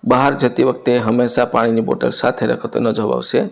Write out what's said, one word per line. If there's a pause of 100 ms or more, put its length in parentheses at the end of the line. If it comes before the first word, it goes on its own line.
બહાર
જતી
વખતે
હંમેશા
પાણીની
બોટલ
સાથે
રાખો.
તો
એનો
જવાબ
આવશે